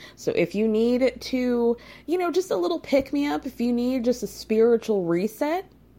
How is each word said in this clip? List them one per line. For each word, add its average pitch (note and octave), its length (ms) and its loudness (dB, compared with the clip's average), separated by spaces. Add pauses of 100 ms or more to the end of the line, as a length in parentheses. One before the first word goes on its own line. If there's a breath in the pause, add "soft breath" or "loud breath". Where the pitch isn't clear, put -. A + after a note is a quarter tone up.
(160 loud breath)
So - 200 -4
if E3+ 180 0
you G#3+ 140 0
need A#3+ 520 2
to, A#3+ 560 0 (300 loud breath)
you E4+ 120 -2
know, F4 120 0
just F4 200 0
a - 60 0
little E4+ 240 -2
pick-me-up, C#4+ 680 0
if B3+ 140 -10
you A#3+ 120 0
need A#3+ 320 0
just B3 180 0
a G#3 40 -4
spiritual A3 800 2
reset, A3 600 -2 (340)